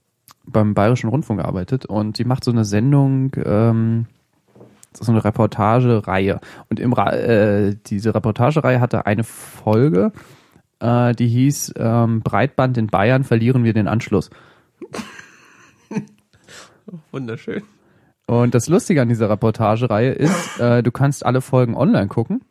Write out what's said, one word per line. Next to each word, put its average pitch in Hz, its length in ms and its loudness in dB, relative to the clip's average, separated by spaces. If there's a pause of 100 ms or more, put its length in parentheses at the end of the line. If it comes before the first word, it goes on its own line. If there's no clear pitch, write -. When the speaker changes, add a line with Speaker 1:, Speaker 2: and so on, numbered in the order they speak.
(460)
Speaker 1:
beim 107 280 0
Bayerischen 110 360 0
Rundfunk 113 300 -4
arbeitet 92 460 -6
und 107 320 -4
die 113 80 -4
macht 127 180 -2
so 127 80 0
eine 113 140 2
Sendung, 135 640 2 (140)
ähm, 113 640 2 (840)
so - 180 -4
eine 110 120 2
Reportagereihe. 104 1160 0 (280)
Und 113 100 -4
im 123 120 -2
Ra-, 104 220 0
äh, 104 600 2 (100)
diese 107 300 -2
Reportagereihe 123 680 0
hatte 123 240 -2
eine 107 180 0
Folge, 156 880 0 (680)
äh, 120 340 2
die 120 140 0
hieß, 131 500 0
ähm, 117 440 0
„Breitband 127 560 0
in 110 100 0
Bayern, 117 360 2
verlieren 120 400 2
wir 113 100 2
den 104 140 0
Anschluss.“ 101 420 -2 (1600)
Speaker 2:
<laughs> - 1200 -16
Wunderschön. 135 500 -10 (640)
Speaker 1:
Und 120 300 2
das 120 120 0
Lustige 160 340 2
an 117 80 0
dieser 113 200 0
Reportagereihe 110 840 0
ist, - 480 -2
äh, 120 240 2
du 120 80 0
kannst 139 340 0
alle 127 160 0
Folgen 123 340 0
online 143 320 2
gucken. 190 440 -4